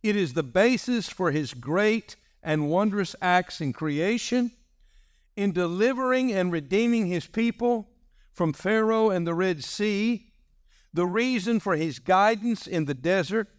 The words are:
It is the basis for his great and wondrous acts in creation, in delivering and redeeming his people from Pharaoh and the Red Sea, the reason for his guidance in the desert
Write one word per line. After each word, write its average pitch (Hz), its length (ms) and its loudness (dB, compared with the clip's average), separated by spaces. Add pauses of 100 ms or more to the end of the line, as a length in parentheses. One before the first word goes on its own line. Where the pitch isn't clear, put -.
It 208 140 2
is 170 160 0
the 151 100 -2
basis 220 640 2
for 175 240 -2
his 147 200 -2
great 202 640 -2 (260)
and 151 280 -2
wondrous 196 500 0
acts 180 400 0
in 139 120 -2
creation, 214 800 -2 (840)
in 202 160 0
delivering 247 800 0
and 180 200 0
redeeming 202 540 0
his 175 200 -2
people 233 640 -2 (440)
from 165 200 0
Pharaoh 220 580 2
and 175 160 0
the 170 80 -2
Red 170 300 -2
Sea, 214 680 -2 (600)
the 175 140 0
reason 226 540 0
for 185 160 0
his 156 220 -4
guidance 208 680 2
in 170 200 -2
the 139 80 -4
desert 185 540 0 (100)